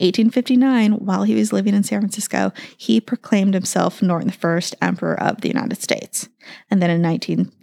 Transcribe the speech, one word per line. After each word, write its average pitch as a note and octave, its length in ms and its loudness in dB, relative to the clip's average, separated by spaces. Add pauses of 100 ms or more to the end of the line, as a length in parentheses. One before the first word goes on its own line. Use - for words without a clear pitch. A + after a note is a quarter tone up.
eighteen G#3+ 300 2
fifty-nine, B3 640 4
while G3 280 -2
he G#3+ 140 2
was G#3+ 160 0
living G3 200 2
in G3+ 120 4
San G#3 160 -2
Francisco, G3 520 -2 (240)
he A3+ 240 2
proclaimed G3 540 0
himself F#3 480 0
Norton F3 240 0
the F#3 60 -2
First E3+ 500 -2
Emperor E3+ 400 -2
of - 200 -2
the - 60 -2
United - 320 -4
States. - 480 -6 (420)
And F#3+ 120 2
then E3+ 80 2
in E3+ 100 2
nineteen, E3+ 520 -2 (100)